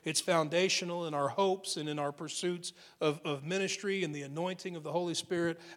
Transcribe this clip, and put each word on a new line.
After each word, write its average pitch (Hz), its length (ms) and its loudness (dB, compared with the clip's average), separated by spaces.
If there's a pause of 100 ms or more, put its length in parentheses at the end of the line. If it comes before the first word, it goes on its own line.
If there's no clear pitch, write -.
It's 156 180 0
foundational 175 840 2
in 151 80 -2
our 143 140 4
hopes 190 480 2
and 151 120 -4
in 147 120 -2
our 143 100 0
pursuits 175 640 -4 (280)
of, 156 240 2
of 143 200 -2
ministry 190 580 0
and 160 100 0
the 147 100 -6
anointing 175 520 -4
of 160 80 -10
the 147 100 -6
Holy 175 220 0
Spirit, 170 460 0 (160)